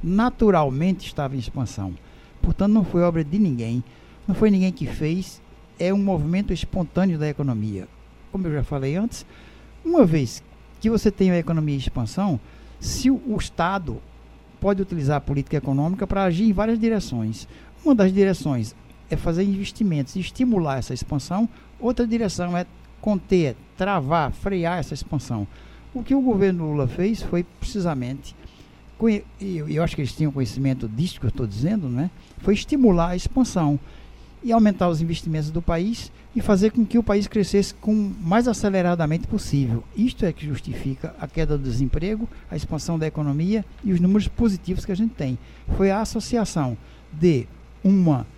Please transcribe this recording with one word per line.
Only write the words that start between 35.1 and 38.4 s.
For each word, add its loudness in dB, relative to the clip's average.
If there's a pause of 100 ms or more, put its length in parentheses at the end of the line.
do -4
país -2 (240)
e 0
fazer 4
com 2
que 0
o 4
país 2
crescesse 0
com 0
mais 4